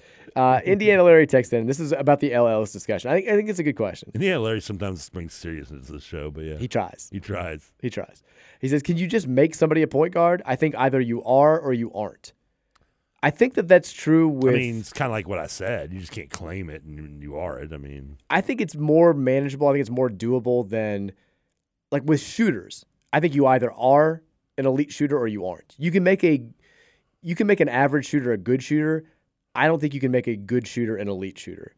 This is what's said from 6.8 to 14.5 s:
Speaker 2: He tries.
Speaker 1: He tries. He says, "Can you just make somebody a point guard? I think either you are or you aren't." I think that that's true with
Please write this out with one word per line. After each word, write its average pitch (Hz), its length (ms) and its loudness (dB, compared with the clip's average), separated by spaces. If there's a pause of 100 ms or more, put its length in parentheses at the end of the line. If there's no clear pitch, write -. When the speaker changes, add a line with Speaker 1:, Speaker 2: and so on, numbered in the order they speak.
Speaker 2:
He 98 80 -10
tries. 87 580 -10
Speaker 1:
He 120 100 -6
tries. - 340 -12 (360)
He 135 80 -4
says, 139 160 0
"Can 170 140 -2
you 175 100 -2
just 190 200 0
make 139 280 2
somebody 156 280 2
a 151 40 2
point 160 260 0
guard? 175 320 2
I 131 120 -2
think 156 180 0
either 131 240 2
you 117 240 -2
are 143 340 6
or 143 140 -4
you 117 220 -4
aren't." 98 400 -10 (880)
I 143 80 2
think 254 220 2
that 175 160 0
that's 180 240 6
true 160 340 2
with 131 260 2